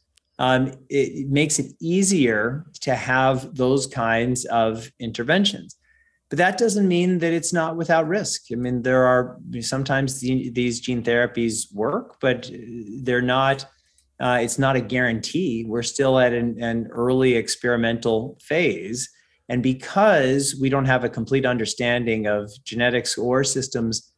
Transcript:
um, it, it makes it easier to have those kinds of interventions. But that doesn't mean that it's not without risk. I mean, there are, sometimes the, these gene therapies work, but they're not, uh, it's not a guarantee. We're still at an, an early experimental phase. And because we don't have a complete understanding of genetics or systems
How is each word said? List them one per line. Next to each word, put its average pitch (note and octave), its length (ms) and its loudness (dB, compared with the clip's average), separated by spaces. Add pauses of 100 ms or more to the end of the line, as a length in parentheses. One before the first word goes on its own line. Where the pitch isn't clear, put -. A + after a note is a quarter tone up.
(380)
um, B2+ 300 2 (220)
it, C#3 180 0 (140)
it C3+ 80 -8
makes D3 280 2
it C3 220 -6
easier D#3 840 0 (140)
to C3 140 0
have C3 600 0
those C3 320 0
kinds A#2+ 600 0
of A2+ 520 0
interventions. A#2+ 800 -2 (520)
But C#3+ 100 -4
that F3+ 200 2
doesn't G#3 300 2
mean F3+ 300 2
that E3 140 0
it's E3 200 -2
not E3 240 0
without E3 320 2
risk. - 420 -4
I A#2 60 -4
mean, B2 260 -2
there B2+ 220 4
are, B2+ 320 2 (240)
sometimes C3+ 600 -2
the, B2+ 300 -2
these A#2+ 300 -2
gene B2 220 -4
therapies A#2 720 0
work, C#3 480 -4
but B2 300 0 (520)
they're B2 200 2
not, C3+ 440 2 (520)
uh, B2 240 0
it's A#2 160 -4
not C3+ 160 2
a B2+ 60 0
guarantee. A#2 840 -2
We're A2+ 180 -4
still C3 360 2
at B2 140 6
an, A#2+ 300 -2
an A#2 280 -2
early B2+ 440 2
experimental A#2 1080 0
phase. B2 640 -2 (400)
And B2 140 -2
because C3+ 960 2
we C3+ 120 0
don't C3+ 160 2
have B2+ 180 2
a A#2 60 -2
complete B2 340 -2
understanding A#2+ 800 0
of G#2 240 -2 (140)
genetics A#2+ 540 -2
or B2 260 0
systems B2 720 -4